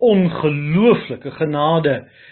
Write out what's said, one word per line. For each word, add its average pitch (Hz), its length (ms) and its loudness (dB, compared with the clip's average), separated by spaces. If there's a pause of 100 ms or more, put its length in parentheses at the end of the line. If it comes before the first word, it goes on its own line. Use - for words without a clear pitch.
ongelooflike 165 1300 0
genade 147 800 -2 (240)